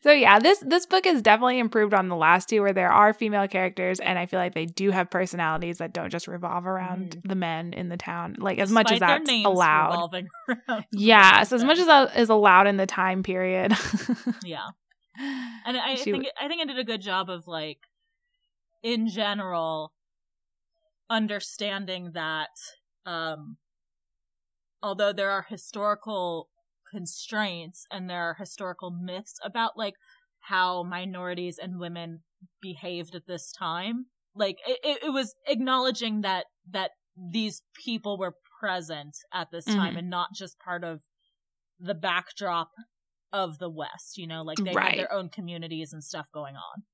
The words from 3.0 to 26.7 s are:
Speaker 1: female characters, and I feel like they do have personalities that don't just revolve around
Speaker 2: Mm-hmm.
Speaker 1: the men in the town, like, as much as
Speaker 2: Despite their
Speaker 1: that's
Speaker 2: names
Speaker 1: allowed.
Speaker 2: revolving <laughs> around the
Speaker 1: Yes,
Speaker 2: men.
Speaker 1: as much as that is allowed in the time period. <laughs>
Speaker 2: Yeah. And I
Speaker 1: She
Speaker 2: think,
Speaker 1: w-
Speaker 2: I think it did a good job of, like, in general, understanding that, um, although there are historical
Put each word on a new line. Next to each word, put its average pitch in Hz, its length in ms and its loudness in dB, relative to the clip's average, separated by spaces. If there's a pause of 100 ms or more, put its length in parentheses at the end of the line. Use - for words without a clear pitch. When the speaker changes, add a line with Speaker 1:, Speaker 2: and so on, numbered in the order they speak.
Speaker 1:
female 208 320 0
characters, 185 540 -2
and 185 180 0
I 180 80 -2
feel 185 140 0
like 180 140 -2
they 165 120 -2
do 190 240 0
have 185 180 2
personalities 170 720 -2
that 170 140 -6
don't 175 180 -6
just 170 160 -4
revolve 175 400 -6
around 185 440 -4
Speaker 2:
Mm-hmm. 175 180 -12
Speaker 1:
the 196 80 -2
men 170 360 -4
in 180 160 -8
the 175 80 -6
town, 170 440 -8
like, - 180 -2
as 202 140 2
much 220 180 6
as 202 80 2
Speaker 2:
Despite 180 100 4
their 170 120 6
Speaker 1:
that's 302 80 -2
Speaker 2:
names 226 180 2
Speaker 1:
allowed. 160 440 6
Speaker 2:
revolving 175 380 -4 (100)
<laughs> - 100 -12
around 240 100 -2 (100)
the 214 300 -6
Speaker 1:
Yes, 208 540 10
Speaker 2:
men. 247 80 2
Speaker 1:
as 240 40 2
much 311 140 6
as 359 80 4
that 285 300 8
is 226 120 4
allowed 202 380 8
in 202 100 2
the 196 100 2
time 190 360 0
period. 185 500 0 (360)
<laughs> 240 360 -4
Speaker 2:
Yeah. 151 220 -10 (500)
And 247 600 -8
I 262 180 -4
Speaker 1:
She 254 160 -6
Speaker 2:
think, 202 140 -2
Speaker 1:
w- - 60 -6 (100)
Speaker 2:
I 277 80 -6
think 330 140 -6
it 302 40 -6
did 269 120 -8
a 247 60 -6
good 220 180 -6
job 190 280 -4
of, 170 160 -10
like, 156 320 -10 (1040)
in 226 260 -2
general, 180 840 -4 (1160)
understanding 196 1040 -6
that, 156 340 -6 (580)
um, 156 520 -10 (1200)
although 202 300 -2
there 196 180 -2
are 190 180 -4
historical 208 1000 -6 (420)